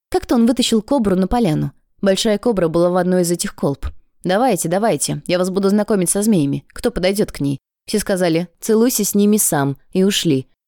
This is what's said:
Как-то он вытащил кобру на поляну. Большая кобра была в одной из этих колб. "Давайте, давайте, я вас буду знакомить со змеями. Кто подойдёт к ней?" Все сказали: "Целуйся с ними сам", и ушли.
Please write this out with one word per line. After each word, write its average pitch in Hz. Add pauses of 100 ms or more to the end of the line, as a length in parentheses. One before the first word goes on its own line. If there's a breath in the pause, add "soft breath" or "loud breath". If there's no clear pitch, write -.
(100)
Как-то 349
он 233
вытащил 233
кобру 208
на 185
поляну. 156 (280)
Большая 202
кобра 190
была 170
в 180
одной 180
из 170
этих 175
колб. 143 (360)
"Давайте, 190
давайте, 170
я 175
вас 185
буду 190
знакомить 202
со 202
змеями. 147
Кто -
подойдёт 196
к -
ней?" 139 (280)
Все 208
сказали: 180 (120)
"Целуйся 220
с -
ними 208
сам", 139 (140)
и 185
ушли. 170 (200)